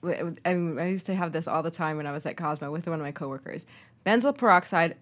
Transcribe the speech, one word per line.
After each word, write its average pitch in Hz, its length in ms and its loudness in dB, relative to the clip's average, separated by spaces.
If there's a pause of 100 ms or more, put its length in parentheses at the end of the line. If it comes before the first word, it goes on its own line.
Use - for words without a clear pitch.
W-, 175 140 0
w-, 170 200 -4 (100)
I 180 80 4
mean, 170 240 0
I 165 100 0
used 185 180 -4
to 190 80 -2
have 175 180 -2
this 160 160 -4
all 160 140 0
the 165 80 -4
time 156 280 -2
when 151 80 -6
I 143 60 -6
was 147 120 -6
at - 140 -6
Cosmo 151 320 -4
with 160 160 -6
one 165 140 -2
of 151 40 -6
my 143 80 -6
coworkers. 139 540 -10 (400)
Benzoyl 240 320 4
peroxide 180 640 6